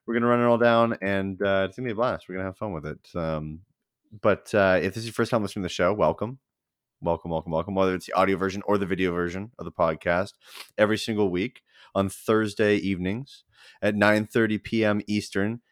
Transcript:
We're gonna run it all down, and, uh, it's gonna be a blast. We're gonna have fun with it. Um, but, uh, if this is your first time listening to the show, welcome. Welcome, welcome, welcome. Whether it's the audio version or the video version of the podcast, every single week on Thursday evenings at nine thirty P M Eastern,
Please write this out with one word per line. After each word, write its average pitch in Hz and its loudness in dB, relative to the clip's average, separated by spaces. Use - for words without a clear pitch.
We're 117 -2
gonna 120 2
run 120 4
it 120 4
all 117 6
down, 117 4
and, 98 -2
uh, 98 2
it's - -16
gonna 127 -8
be 113 -4
a - -8
blast. 110 -2
We're 90 -8
gonna 95 -6
have 92 -8
fun 107 -6
with 76 -8
it. 76 -10
Um, 78 -6
but, - 0
uh, 95 4
if 92 -2
this - -12
is 113 -8
your 113 -10
first 117 -2
time 117 0
listening 101 -6
to - -2
the 85 -8
show, 90 2
welcome. 107 0
Welcome, 85 -4
welcome, 82 -6
welcome. 82 -2
Whether 95 2
it's 87 -10
the - -10
audio 95 2
version 95 -4
or 104 4
the 98 -2
video 90 0
version 87 -4
of 85 -14
the 82 -10
podcast, 87 0
every 107 2
single 104 0
week 95 -4
on 98 2
Thursday 107 0
evenings 98 -4
at 104 0
nine 104 4
thirty 110 0
P 110 0
M 104 2
Eastern, 104 -2